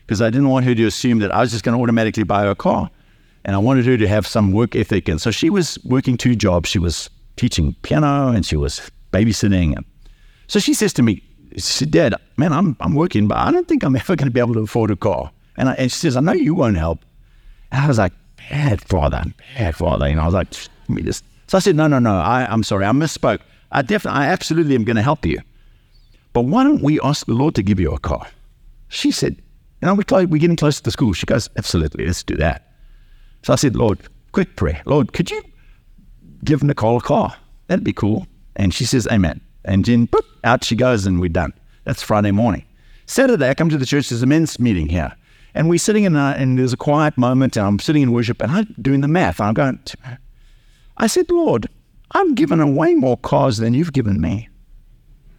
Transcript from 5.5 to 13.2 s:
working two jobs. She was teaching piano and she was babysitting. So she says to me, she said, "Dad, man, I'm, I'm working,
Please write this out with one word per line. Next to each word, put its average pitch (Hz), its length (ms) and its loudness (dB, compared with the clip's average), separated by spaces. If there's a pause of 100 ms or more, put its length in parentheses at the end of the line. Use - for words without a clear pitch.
working 127 320 0
two 123 200 2
jobs. 92 340 0
She - 80 -2
was 85 320 -4 (280)
teaching 80 440 -2
piano 143 460 0
and 120 180 2
she - 100 -4
was - 360 -4 (200)
babysitting. 95 640 2 (720)
So - 140 0
she 294 160 0
says - 180 0
to - 80 0
me, 110 220 0 (320)
she 90 60 -10
said, - 280 -4
"Dad, 156 240 2 (240)
man, 156 160 2
I'm, 160 260 0
I'm - 140 -2
working, 151 340 0